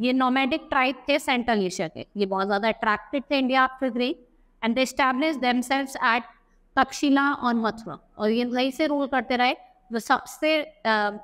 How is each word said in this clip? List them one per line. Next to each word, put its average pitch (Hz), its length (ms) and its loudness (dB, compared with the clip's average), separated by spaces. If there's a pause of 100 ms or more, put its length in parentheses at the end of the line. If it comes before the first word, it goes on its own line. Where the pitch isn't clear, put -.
ये 247 120 0
nomadic 262 580 2
tribe 262 260 0 (120)
थे 285 100 4
Central 247 400 0
Asia 180 300 -2
के। - 180 -12 (100)
ये 202 100 0
बहुत 190 200 -2
ज़्यादा 202 220 0
attracted 220 600 -2
थे 285 80 2
India 262 300 2
after 262 280 -4
Greek 247 180 0 (500)
and 233 120 0
they 262 160 0
established 269 500 0
themselves 254 640 -2
at 233 180 2 (540)
Takshila 277 560 2
और 240 220 -2
Mathura। 220 440 -4 (200)
और 214 120 0
ये 240 140 2
वहीं 247 260 0
से 311 160 0
rule 285 200 0
करते 254 300 -2
रहे। 247 200 2 (360)
जो 233 60 -2
सबसे, 302 640 0
अ, 214 480 -2 (140)